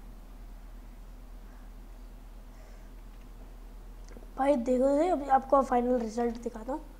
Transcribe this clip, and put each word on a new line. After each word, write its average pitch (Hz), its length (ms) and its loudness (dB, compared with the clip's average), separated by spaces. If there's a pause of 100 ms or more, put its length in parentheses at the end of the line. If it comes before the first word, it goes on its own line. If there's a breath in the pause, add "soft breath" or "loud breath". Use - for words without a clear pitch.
(4000 soft breath)
भाई 277 200 6
देखो, 269 560 6
अभी 285 140 2
आपको 269 360 8
final 247 360 6
result 226 440 0
दिखाता 226 300 -6
हूँ। 311 80 -2 (200)